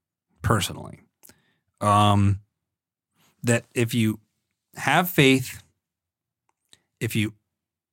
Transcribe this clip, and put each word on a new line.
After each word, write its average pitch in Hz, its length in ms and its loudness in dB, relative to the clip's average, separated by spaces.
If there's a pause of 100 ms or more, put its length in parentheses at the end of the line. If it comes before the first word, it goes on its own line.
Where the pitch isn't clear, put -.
(420)
personally, - 580 -4 (800)
um, 101 600 2 (1040)
that 117 220 0 (100)
if 117 200 -2
you 110 260 -2 (560)
have 170 340 -2
faith, 131 520 2 (1400)
if 113 160 -6
you 107 180 -4 (580)